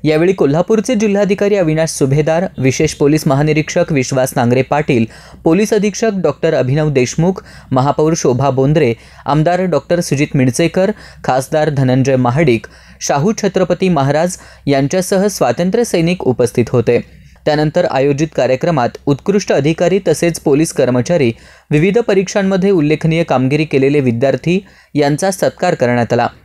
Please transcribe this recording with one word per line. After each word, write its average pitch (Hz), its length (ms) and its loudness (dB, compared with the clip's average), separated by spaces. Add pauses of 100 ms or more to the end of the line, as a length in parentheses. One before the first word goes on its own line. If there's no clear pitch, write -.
यावेळी 156 280 2
कोल्हापूरचे 185 600 0
जिल्हाधिकारी 202 600 0
अविनाश 160 340 0
सुभेदार, 156 540 0 (140)
विशेष 135 360 0
पोलीस 151 320 0
महानिरीक्षक 151 640 0
विश्वास 131 440 -2
नांगरे 123 260 2
पाटील, 143 420 0 (400)
पोलीस 190 280 2
अधीक्षक 214 420 0
डॉक्टर 160 400 -2
अभिनव 143 360 0
देशमुख, 151 540 -2 (280)
महापौर 143 440 2
शोभा 131 340 0
बोंद्रे, 135 440 0 (320)
आमदार 160 380 0
डॉक्टर 175 360 -2
सुजित 147 340 -2
मिणचेकर, 165 560 0 (340)
खासदार 151 460 0
धनंजय 131 460 0
महाडिक, 127 500 0 (340)
शाहू 160 320 0 (100)
छत्रपती 185 460 0
महाराज 151 480 0 (300)
यांच्यासह 180 600 0
स्वातंत्र्य 185 580 -2
सैनिक 175 380 -2
उपस्थित 120 460 0
होते. 120 580 -2 (200)
त्यानंतर 151 380 0
आयोजित 143 520 0
कार्यक्रमात 131 520 0 (180)
उत्कृष्ट 190 460 -2
अधिकारी 175 460 0 (100)
तसेच 165 320 -2
पोलीस 156 320 0
कर्मचारी, 123 600 0 (380)
विविध 175 280 2
परीक्षांमध्ये 196 720 0
उल्लेखनीय 160 520 0
कामगिरी 143 420 0
केलेले 143 360 2
विद्यार्थी 135 640 0 (300)
यांचा 147 360 0
सत्कार 180 440 -2
करण्यात 120 380 0
आला. 120 140 0 (180)